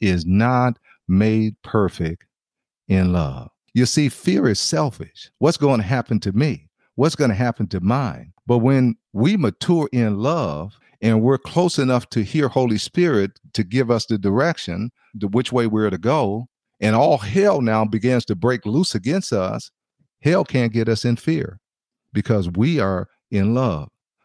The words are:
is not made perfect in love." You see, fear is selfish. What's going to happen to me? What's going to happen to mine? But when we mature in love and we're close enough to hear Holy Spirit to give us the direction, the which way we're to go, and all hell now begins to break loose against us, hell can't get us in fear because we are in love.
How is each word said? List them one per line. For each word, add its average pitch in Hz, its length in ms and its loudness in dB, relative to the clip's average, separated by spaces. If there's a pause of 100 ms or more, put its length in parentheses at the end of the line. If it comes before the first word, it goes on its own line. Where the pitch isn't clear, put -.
is 90 240 0
not 120 540 2 (300)
made 110 540 2
perfect 87 640 -2 (640)
in 92 240 2
love." 73 380 -4 (240)
You 123 120 4
see, 147 220 0
fear 190 400 0
is 101 100 0
selfish. - 800 -6
What's 160 180 2
going 135 240 2
to 95 60 -4
happen 120 340 -2
to 98 120 -4
me? 120 360 -2 (260)
What's 147 200 2
going 135 160 0
to 98 60 0
happen 117 320 -2
to 95 120 -6
mine? 101 520 -2 (140)
But 120 120 2
when 127 380 2 (160)
we 139 240 2
mature 156 560 0
in 110 260 0
love 107 580 -4 (240)
and 110 220 2
we're 127 160 2
close - 400 -2
enough 127 320 0
to 110 140 -2
hear 143 240 0
Holy 120 300 0
Spirit 127 600 0 (140)
to 110 120 -2
give 117 260 0
us 113 160 0
the 110 120 -2
direction, 101 720 -2 (240)
the 101 140 -6
which 117 240 -2
way 120 140 2
we're 107 240 0
to 92 80 -4
go, 117 500 -2 (320)
and 110 160 2
all 147 220 4
hell 156 420 2
now 110 240 2
begins 113 420 0
to 110 80 -2
break 113 320 -2
loose 135 280 0
against 127 380 -4
us, 104 380 -4 (500)
hell 170 240 2
can't 120 280 0
get 113 160 0
us 113 160 0
in 120 120 0
fear 147 440 -4 (520)
because 101 380 0
we 127 300 0
are 95 280 -2 (220)
in 104 240 2
love. 98 340 -2 (360)